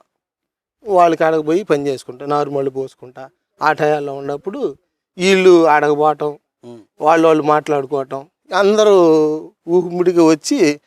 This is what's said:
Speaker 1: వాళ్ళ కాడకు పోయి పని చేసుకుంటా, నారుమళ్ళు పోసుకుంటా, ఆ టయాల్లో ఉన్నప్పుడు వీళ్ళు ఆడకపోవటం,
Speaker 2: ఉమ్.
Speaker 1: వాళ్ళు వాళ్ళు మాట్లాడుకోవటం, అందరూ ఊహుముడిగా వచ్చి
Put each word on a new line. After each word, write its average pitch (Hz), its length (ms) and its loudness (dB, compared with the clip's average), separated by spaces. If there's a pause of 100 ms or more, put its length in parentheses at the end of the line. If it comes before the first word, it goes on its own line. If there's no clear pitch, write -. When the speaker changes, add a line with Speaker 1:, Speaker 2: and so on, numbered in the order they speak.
(880)
Speaker 1:
వాళ్ళ 175 280 2
కాడకు 160 260 0
పోయి 165 220 -2
పని 143 240 -2
చేసుకుంటా, 131 380 -10
నారుమళ్ళు 143 440 -4
పోసుకుంటా, 131 600 -14 (320)
ఆ 147 100 0
టయాల్లో 151 420 -4
ఉన్నప్పుడు 143 640 -8 (420)
వీళ్ళు 185 500 4
ఆడకపోవటం, 147 680 0 (260)
Speaker 2:
ఉమ్. 120 160 -20 (220)
Speaker 1:
వాళ్ళు 160 260 2
వాళ్ళు 156 160 2
మాట్లాడుకోవటం, 143 840 -4 (300)
అందరూ 208 400 2 (720)
ఊహుముడిగా 175 560 0
వచ్చి 160 640 0